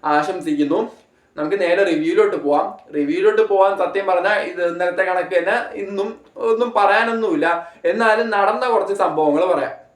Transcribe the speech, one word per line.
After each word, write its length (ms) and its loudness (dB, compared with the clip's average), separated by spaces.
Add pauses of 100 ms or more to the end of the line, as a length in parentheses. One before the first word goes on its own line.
ആശംസിക്കുന്നു. 840 0 (460)
നമുക്ക് 240 -2
നേരെ 220 2
റിവ്യൂവിലോട്ട് 520 2
പോവാം. 600 -2
റിവ്യൂവിലോട്ട് 460 2
പോവാൻ 360 4
സത്യം 280 -2
പറഞ്ഞാൽ 340 2
ഇത് 280 -4
ഇന്നലത്തെ 360 -2
കണക്ക് 340 0
തന്നെ 380 -2
ഇന്നും 460 -6 (160)
ഒന്നും 380 0
പറയാനൊന്നുമില്ല. 1000 0 (120)
എന്നാലും 440 2
നടന്ന 400 0
കുറച്ച് 240 0
സംഭവങ്ങൾ 520 0
പറയാം. 500 -4